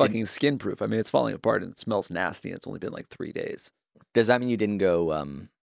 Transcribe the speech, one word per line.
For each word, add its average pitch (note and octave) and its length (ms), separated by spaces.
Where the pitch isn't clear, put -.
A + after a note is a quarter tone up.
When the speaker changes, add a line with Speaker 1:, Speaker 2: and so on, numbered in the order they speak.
Speaker 1:
fucking A2 180
skin C#3 320
proof. F#2+ 240
I G#2 40
mean, A2 140
it's G#2+ 100
falling A#2+ 240
apart A2 280
and F2+ 100
it - 60
smells G#2 320
nasty F2 400
and F2+ 60
it's - 100
only - 120
been, - 140
like, - 160
three - 240
days. - 380
Speaker 2:
Does A2+ 140
that B2 120
mean B2 100
you A#2+ 80
didn't G#2 200
go, E2+ 340
um, C#2+ 360